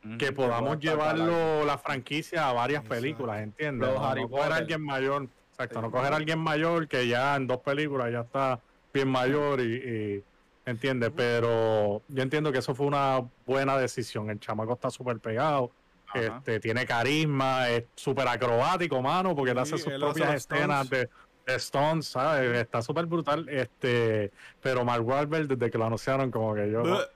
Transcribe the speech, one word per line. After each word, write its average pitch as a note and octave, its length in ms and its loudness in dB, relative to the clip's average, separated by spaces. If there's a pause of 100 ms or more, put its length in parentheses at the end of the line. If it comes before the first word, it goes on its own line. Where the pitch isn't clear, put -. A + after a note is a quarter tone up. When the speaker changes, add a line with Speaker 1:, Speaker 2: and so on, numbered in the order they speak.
Speaker 1:
Ujú, A2 160 -12
Speaker 2:
que C#3+ 80 0
Speaker 1:
que C3 60 -2
Speaker 2:
podamos A#2+ 300 0
Speaker 1:
pueda C#3+ 140 0
estar D#3 200 -2
Speaker 2:
llevarlo D#3+ 380 0
Speaker 1:
adelante. D#3 320 2
Speaker 2:
la... C#3+ 120 0
franquicia D3 680 -2
a B2+ 60 2
varias B2+ 280 0
Speaker 3:
Exacto. A#2 200 -4
Speaker 2:
películas", B2 400 -4
¿entiendes? B2+ 480 -4
Speaker 1:
Los C3+ 100 0
Speaker 2:
No, C#3+ 80 -2
Speaker 1:
Harry C3 140 -2
Speaker 2:
no A#2+ 80 -6
coger C#3 140 0
a - 20 0
Speaker 1:
Potter. D#3+ 160 0
Speaker 2:
alguien D#3 200 -4
mayor, C#3 460 -2 (220)
exacto, A#2+ 240 -8
Speaker 1:
Sí. A#2 80 -4
Speaker 2:
no A2+ 100 -4
coger C3 220 0
a - 20 0
alguien D#3 240 -2
mayor D#3+ 480 0
que B2+ 180 0
ya C3 300 2
en C3+ 100 -2
dos B2+ 140 -2
películas C#3 500 -2
ya A#2+ 120 -4
está C3 360 -2 (340)
bien C3+ 160 2
mayor C3+ 520 2
y, A#2 140 0 (420)
y, G2+ 80 -10 (420)
¿entiendes? B2 440 0
Speaker 3:
Ujú. - 60 -12
Speaker 2:
Pero A2+ 920 2
yo C3 160 -2
entiendo D3+ 260 0
que C3 80 0
eso B2+ 160 -2
fue C#3+ 120 0
una C#3 340 2 (260)
buena C3+ 320 2
decisión. A2+ 520 -4
El G#2+ 100 -6
chamaco A2 320 -4
está B2 180 -4
súper B2 300 -6
pegado, B2+ 500 0 (380)
Speaker 1:
Ajá. G#2 120 -6
Speaker 2:
este, A2+ 400 -2
tiene A2+ 240 -2
carisma, C3 840 2
es A#2 140 0 (100)
súper - 340 0
acrobático, B2+ 720 2
mano, E3 360 2
porque C3 160 2
él B2 60 2
Speaker 3:
Sí, B2+ 140 -2
Speaker 2:
hace D#3 60 -2
sus - 140 -4
Speaker 3:
él C#3 100 -4
hace D3+ 180 0
Speaker 2:
propias D3+ 80 2
Speaker 3:
los D3 80 2
Speaker 2:
escenas C#3+ 500 0
Speaker 3:
stunts. B2+ 40 -8
Speaker 2:
de, - 600 -4
de B2+ 80 0
stunts, D3+ 480 0
¿sabes? C3+ 420 2
Speaker 3:
Ujú. A#2+ 80 2
Speaker 2:
Está A#2 240 0
súper E3 240 -2
brutal, D#3+ 420 0
este, A#2 840 0 (300)
pero B2+ 240 0
Mark A#2+ 220 2
Wahlberg, D3 420 0
desde B2 220 2
que A#2 80 -2
lo A2 80 2
anunciaron, C3 440 0
como A2 240 0
que G#2 160 0
yo, A2+ 120 2
Speaker 3:
Bleh. F3+ 340 2